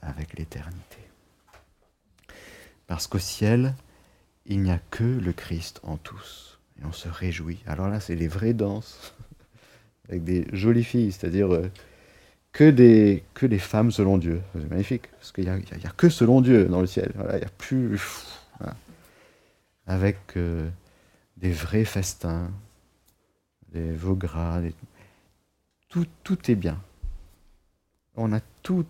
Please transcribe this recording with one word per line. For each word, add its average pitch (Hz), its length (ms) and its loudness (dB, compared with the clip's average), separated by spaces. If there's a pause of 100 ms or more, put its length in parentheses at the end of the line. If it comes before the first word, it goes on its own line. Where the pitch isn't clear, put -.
avec 76 360 -12
l'éternité. 82 600 -16 (1900)
Parce 85 160 -6
qu'au 98 140 -4
ciel, 120 560 0 (680)
il 98 160 -2
n'y 92 100 2
a 85 80 -2 (100)
que - 140 -6
le 117 280 -2
Christ - 520 -10
en 78 120 -10
tous. - 600 -20 (220)
Et 69 40 -18
on 80 80 -10
se - 160 -14
réjouit. 85 580 -8
Alors 85 220 -4
là, 104 120 -4
c'est 87 160 -8
les 82 100 -2
vraies 98 260 -2
danses, 107 600 -6 (440)
<laughs> - 500 -20
avec 92 160 -8
des 90 280 -2
jolies 113 300 2
filles, 113 300 0
c'est-à-dire, 90 420 0
euh, 87 160 -2 (800)
que 151 180 8
des, 113 540 10 (120)
que 135 120 -2
des 107 140 0
femmes 110 320 0
selon 98 260 4
Dieu. 85 240 -2 (120)
C'est 78 140 -8
magnifique, 95 440 -4
parce - 180 -20
qu'il 95 140 -6
y 90 40 -4
a, 92 80 -2
il 95 120 -8
y - 40 -16
a, 85 40 -14
il 82 80 -14
y - 20 -10
a 87 40 -10
que - 180 4
selon 131 320 6
Dieu 123 240 8
dans 90 160 2
le 92 80 2
ciel. - 260 -4
Voilà, 98 240 -4
il 85 40 -4
y 95 40 -8
a 95 120 -12
plus, 127 320 -2
pff, - 520 -8 (160)
voilà. - 180 -12 (1120)
Avec, 95 500 -2
euh, 85 320 -4 (680)
des 92 160 -2
vrais 92 320 -2
festins, 87 640 -6 (1200)
des 82 200 -6
veaux 90 240 -2
gras, 85 440 -4
des, 85 140 -6 (1120)
tout, 170 180 -2 (180)
tout - 260 -2
est 113 60 4
bien. 87 240 -4 (1400)
On 113 160 -2
a 110 80 0 (220)
tout 180 280 -2